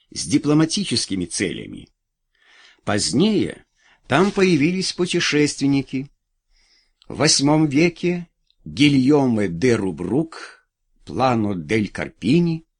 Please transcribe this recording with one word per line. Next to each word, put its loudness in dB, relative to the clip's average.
с -10
дипломатическими 0
целями. -8
Позднее 0
там 2
появились 0
путешественники. -2
В -10
восьмом 2
веке -2
Гильоме 2
де 0
Рубрук, -4
Плано 0
дель -2
Карпини, -2